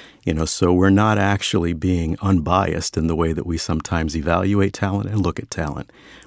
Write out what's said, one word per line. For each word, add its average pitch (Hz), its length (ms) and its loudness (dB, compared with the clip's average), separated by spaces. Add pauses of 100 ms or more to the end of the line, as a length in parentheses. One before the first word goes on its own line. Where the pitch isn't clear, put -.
(240)
You 82 100 0
know, 80 120 0
so 90 280 2
we're 92 160 6
not 104 280 4
actually 98 560 0
being 82 480 -2
unbiased 87 760 0
in 80 100 0
the 82 80 0
way 82 180 0
that 78 120 -6
we 85 120 -4
sometimes 80 600 -4
evaluate 95 560 0
talent 101 360 -4
and 107 120 -2
look 87 180 -2
at - 120 -12
talent. 73 400 -6 (360)